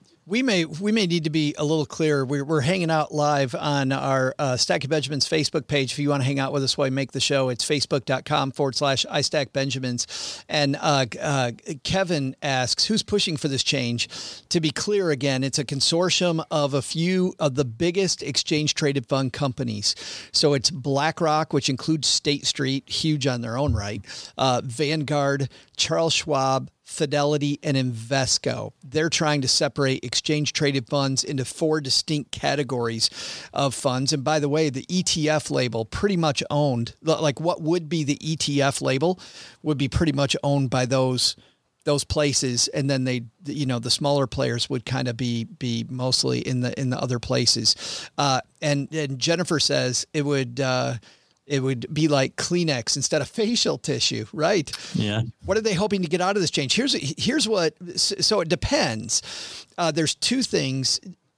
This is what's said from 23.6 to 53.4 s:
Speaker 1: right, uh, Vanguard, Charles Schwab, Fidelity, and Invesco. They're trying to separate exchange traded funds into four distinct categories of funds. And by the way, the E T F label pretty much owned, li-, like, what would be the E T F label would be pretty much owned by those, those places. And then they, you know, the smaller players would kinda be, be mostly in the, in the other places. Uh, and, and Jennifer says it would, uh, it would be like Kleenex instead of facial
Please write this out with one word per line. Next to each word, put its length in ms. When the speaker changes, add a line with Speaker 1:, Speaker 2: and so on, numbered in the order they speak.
Speaker 1:
right, 320
uh, 260
Vanguard, 840
Charles 340
Schwab, 580
Fidelity, 800
and 140
Invesco. 960
They're 280
trying 320
to 60
separate 540
exchange 520
traded 340
funds 340
into 220
four 380
distinct 500
categories 760
of 220
funds. 400
And 100
by 140
the 100
way, 220
the 180
E 140
T 260
F 220
label 340
pretty 320
much 320
owned, 540
li-, 120
like, 260
what 200
would 300
be 140
the 120
E 100
T 260
F 180
label 400
would 140
be 120
pretty 240
much 300
owned 280
by 160
those, 500
those 200
places. 640
And 200
then 160
they, 220
you 220
know, 120
the 120
smaller 360
players 440
would 160
kinda 260
be, 320
be 460
mostly 500
in 220
the, 180
in 80
the 100
other 200
places. 1000
Uh, 240
and, 320
and 240
Jennifer 420
says 540
it 100
would, 340
uh, 360
it 120
would 320
be 160
like 280
Kleenex 600
instead 260
of 60
facial 500